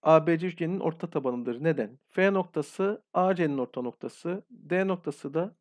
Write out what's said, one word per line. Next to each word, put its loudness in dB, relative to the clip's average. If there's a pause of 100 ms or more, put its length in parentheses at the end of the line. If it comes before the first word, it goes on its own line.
A 6
B 2
C -4
üçgeninin -4
orta -6
tabanıdır. -4
Neden? 0 (120)
F 4
noktası -2 (120)
A 2
C'nin 0
orta -6
noktası, -8
D -2
noktası -6
da -4